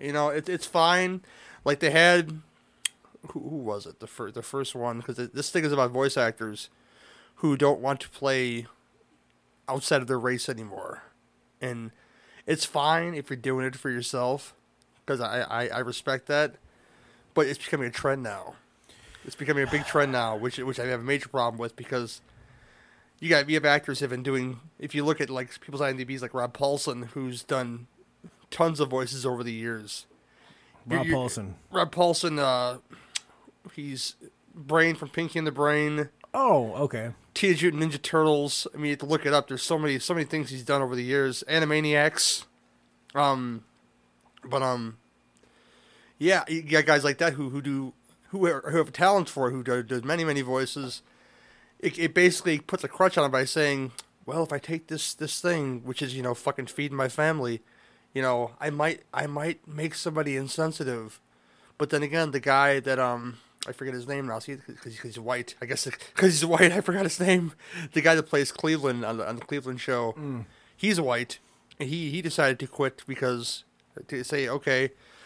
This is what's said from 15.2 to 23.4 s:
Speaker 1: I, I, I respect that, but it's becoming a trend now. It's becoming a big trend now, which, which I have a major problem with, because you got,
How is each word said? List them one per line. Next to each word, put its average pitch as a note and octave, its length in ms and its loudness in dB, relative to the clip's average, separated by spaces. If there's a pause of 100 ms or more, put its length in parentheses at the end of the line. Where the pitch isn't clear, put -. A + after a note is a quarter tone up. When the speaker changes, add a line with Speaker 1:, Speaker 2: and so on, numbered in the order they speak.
Speaker 1:
I, A#2 220 -2
I, A#2+ 260 -2
I A#2 120 -4
respect B2+ 480 -4
that, D3 260 2 (800)
but D3+ 120 4
it's C#3 160 -6
becoming C#3 240 -2
a A#2+ 40 -4
trend C3+ 320 -2
now. G2+ 320 -10 (720)
It's - 100 -14
becoming C#3+ 280 0
a B2+ 60 -2
big C#3+ 140 -2
trend C#3+ 260 2
now, A#2 260 0
which, B2 220 -6
which B2+ 220 -6
I B2 60 -4
have B2+ 140 -2
a A#2 40 -8
major C#3 240 -2
problem A#2+ 300 0
with, A#2 180 -8
because A#2+ 460 -6 (1000)
you E3 80 -6
got, D3 220 6